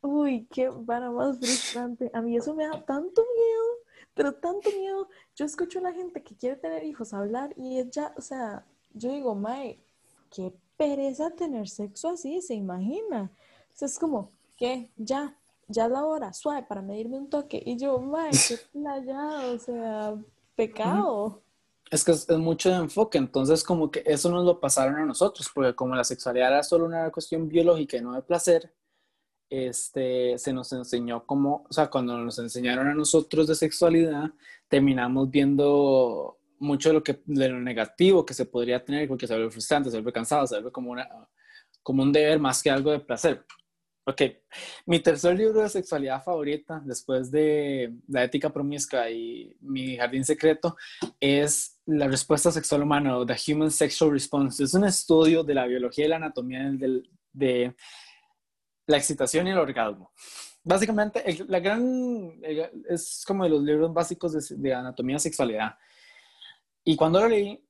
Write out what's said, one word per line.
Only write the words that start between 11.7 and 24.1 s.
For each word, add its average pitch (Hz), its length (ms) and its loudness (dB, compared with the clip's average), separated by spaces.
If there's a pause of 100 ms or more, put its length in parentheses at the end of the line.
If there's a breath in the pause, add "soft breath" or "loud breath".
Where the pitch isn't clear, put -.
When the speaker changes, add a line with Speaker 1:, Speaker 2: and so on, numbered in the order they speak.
Speaker 1:
así, 349 300 -6
¿se 359 140 -8
imagina?". 208 800 -6 (400 soft breath)
O - 40 -20
sea, 285 100 -6
es 269 120 -8
como, 277 320 -4 (260)
"¿Qué? 247 400 -6
Ya, 269 400 -6 (300)
ya 226 200 -2
es 233 40 0
la 269 140 -2
hora, 302 280 -4
suave, 294 360 -4
para 196 140 -8
medirme 220 360 -8
un 277 100 -12
toque". 285 380 -4
Y 240 100 -4
yo, 262 220 -2
"Mae, 294 320 -4
qué 240 280 0
Speaker 2:
<laughs> - 140 -20
Speaker 1:
playada, 277 800 -6
o 240 60 -6
sea, 220 580 -6 (380)
pecado". 220 720 -2
Speaker 2:
Ujú. 208 160 -10 (480)
Es 156 140 0
que 170 80 6
es, 160 160 0
es 165 100 4
mucho 165 320 2
de 180 60 4
enfoque, 180 420 0
entonces 135 460 2
como 160 260 2
que 156 160 -4
eso 156 240 2